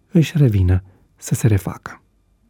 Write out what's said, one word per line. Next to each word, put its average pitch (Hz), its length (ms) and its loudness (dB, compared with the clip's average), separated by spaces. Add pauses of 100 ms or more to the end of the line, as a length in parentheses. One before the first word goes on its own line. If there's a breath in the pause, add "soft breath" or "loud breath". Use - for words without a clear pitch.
(100)
își - 280 0
revină, 92 440 2 (340 soft breath)
să - 180 -8
se - 120 0
refacă. - 560 -4 (480)